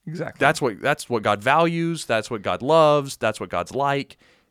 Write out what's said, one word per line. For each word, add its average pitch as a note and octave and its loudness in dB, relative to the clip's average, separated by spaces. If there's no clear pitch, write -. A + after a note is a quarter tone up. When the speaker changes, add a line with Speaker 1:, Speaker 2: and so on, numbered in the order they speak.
Speaker 1:
Exactly. E3 -10
Speaker 2:
That's D3 2
what, A2 -2
that's - -2
what A#2 -2
God G#2 2
values. E3 0
That's A2+ -2
what A2 -6
God F#2 -2
loves. D3 4
That's A2 -2
what F#2 -8
God's F2 -4
like. C#3 -4